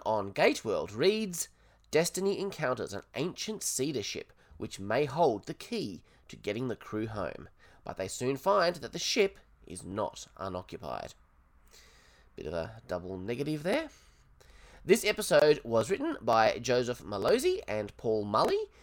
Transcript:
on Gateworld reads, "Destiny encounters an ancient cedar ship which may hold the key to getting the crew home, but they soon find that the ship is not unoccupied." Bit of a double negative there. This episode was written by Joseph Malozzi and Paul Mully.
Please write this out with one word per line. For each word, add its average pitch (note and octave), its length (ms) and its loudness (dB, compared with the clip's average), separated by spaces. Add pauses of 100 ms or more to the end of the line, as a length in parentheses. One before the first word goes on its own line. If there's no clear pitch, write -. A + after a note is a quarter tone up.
on G2+ 260 -2
Gateworld G#2+ 640 2
reads, F#3+ 520 0 (420)
"Destiny F3 480 2
encounters B2+ 560 -4
an G2 80 -8 (140)
ancient F#3 480 -6
cedar C3 400 -2
ship - 280 -8 (260)
which - 200 -8
may A2 280 0
hold C3 400 2
the E3 80 -10
key F3 500 -8 (240)
to - 80 -16
getting A#2 320 -4
the G#2+ 80 -4
crew A2 320 -4
home, G2+ 400 -6 (340)
but - 140 -10
they F#2+ 100 -4
soon C3 300 -2
find F3+ 400 2
that A#2 160 -12
the E3+ 80 -6
ship - 380 2 (280)
is F#2 160 -12
not G2 540 -4
unoccupied." F2+ 800 -8 (1200)
Bit - 120 -10
of D#2+ 80 -6
a A2 340 -4
double F2+ 300 -6
negative B2+ 440 -4
there. C#4 280 -2 (960)
This G#3 180 6
episode D3+ 600 6
was A2+ 260 2
written D4 320 -2
by A2+ 380 6
Joseph B2 420 0
Malozzi F#3 680 0
and G#2 300 -4
Paul A2 260 0
Mully. E3+ 460 2 (120)